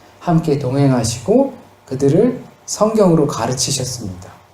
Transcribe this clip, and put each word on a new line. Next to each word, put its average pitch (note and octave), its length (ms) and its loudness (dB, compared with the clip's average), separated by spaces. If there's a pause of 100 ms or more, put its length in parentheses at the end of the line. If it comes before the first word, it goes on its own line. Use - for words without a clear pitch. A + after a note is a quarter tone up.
(180)
함께 D#3+ 400 0
동행하시고 C3+ 960 0 (340)
그들을 C#3+ 540 2 (260)
성경으로 G3 600 2
가르치셨습니다. A#2 1040 -6 (240)